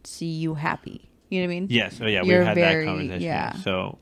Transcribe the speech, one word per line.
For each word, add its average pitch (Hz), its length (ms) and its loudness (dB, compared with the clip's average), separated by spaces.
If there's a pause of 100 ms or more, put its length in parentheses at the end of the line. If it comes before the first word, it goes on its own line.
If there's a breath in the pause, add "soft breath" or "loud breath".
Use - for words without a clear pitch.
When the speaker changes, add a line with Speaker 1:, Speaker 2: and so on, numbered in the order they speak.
Speaker 1:
see - 220 -10
you 160 280 -4
happy." - 540 -6 (200)
You 185 120 0
know 180 80 0
what 175 60 -4
I 175 40 -4
mean? 185 120 -4
Speaker 2:
Yes. 110 300 2
Oh, 113 60 -2
yeah. 101 160 2
Speaker 1:
You're 180 160 6
Speaker 2:
We've 180 80 6
had - 80 2
Speaker 1:
very, 165 300 4
Speaker 2:
that 156 40 -4
conversation. - 340 -4
Speaker 1:
yeah. 156 320 -4
Speaker 2:
So 95 480 -4